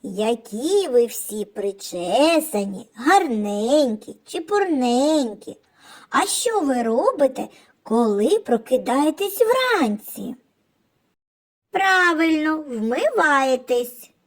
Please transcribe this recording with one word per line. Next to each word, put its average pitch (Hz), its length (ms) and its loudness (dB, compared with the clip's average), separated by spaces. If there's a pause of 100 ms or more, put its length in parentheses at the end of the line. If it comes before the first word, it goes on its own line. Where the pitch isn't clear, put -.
які 233 840 -2
ви 247 180 4
всі 214 400 -8
причесані, 202 1500 -2
гарненькі, 233 1200 0 (100)
чепурненькі. 294 1300 -2 (520)
А 370 160 2
що 453 340 -2
ви 262 240 0
робите, 262 640 0 (360)
коли 226 560 2
прокидаєтесь 269 1000 -2
вранці? 440 920 0 (1400)
Правильно, 330 880 2
вмиваєтесь. 262 1500 0 (180)